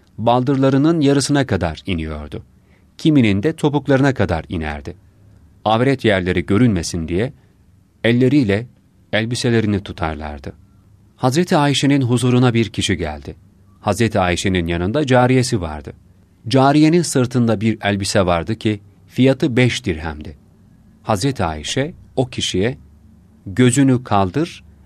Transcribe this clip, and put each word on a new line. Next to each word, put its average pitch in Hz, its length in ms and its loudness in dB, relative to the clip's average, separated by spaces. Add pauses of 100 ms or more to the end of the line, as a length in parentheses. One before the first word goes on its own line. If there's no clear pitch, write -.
(180)
baldırlarının 135 840 2
yarısına 139 440 2
kadar 87 400 -4
iniyordu. 78 580 -8 (540)
Kiminin 113 460 2
de 160 100 -2
topuklarına 135 600 0
kadar 87 360 -2
inerdi. 78 460 -8 (720)
Avret 120 400 2
yerleri 90 400 2
görünmesin 92 600 0
diye 101 260 -4 (720)
elleriyle 120 640 2 (460)
elbiselerini 113 680 0
tutarlardı." 78 720 -8 (600)
Hazreti 160 420 0
Ayşe'nin 143 440 2
huzuruna 123 520 2
bir 113 160 0
kişi - 280 -2
geldi. 76 380 -8 (440)
Hazreti 104 400 0
Ayşe'nin 90 480 0
yanında 92 380 -2
cariyesi 123 560 2
vardı. 76 320 -10 (540)
Cariyenin 147 540 4
sırtında 123 600 0
bir 110 200 0
elbise 101 440 0
vardı 87 300 -2
ki 107 240 -4 (280)
fiyatı 131 500 0
beş 123 280 0
dirhemdi. 78 520 -8 (680)
Hazreti 101 400 -2
Ayşe 85 500 -4 (220)
o 127 100 0
kişiye, 113 520 -4 (680)
Gözünü 127 580 2
kaldır 104 600 -2 (220)